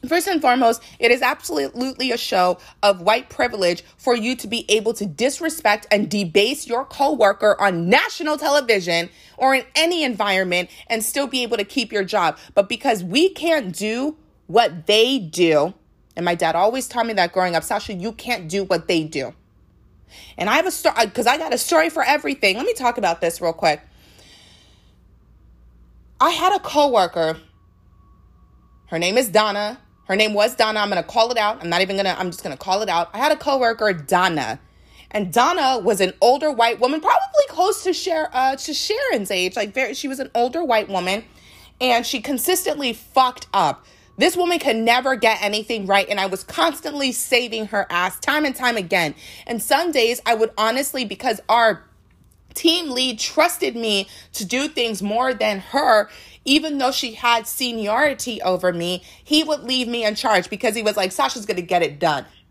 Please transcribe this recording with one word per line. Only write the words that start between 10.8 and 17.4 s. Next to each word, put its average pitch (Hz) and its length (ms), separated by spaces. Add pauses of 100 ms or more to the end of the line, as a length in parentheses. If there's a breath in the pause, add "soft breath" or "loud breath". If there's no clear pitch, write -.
and 226 160
still - 240
be 254 160
able 240 140
to 202 80
keep 226 260
your 202 140
job. 180 340 (160 loud breath)
But 196 140
because 226 340
we 269 280
can't 294 460
do 247 400 (300)
what 180 400
they 233 320
do, 165 560 (400)
and 170 100
my 175 100
dad 165 220
always 226 320
taught 233 180
me 226 60
that 185 200
growing 185 220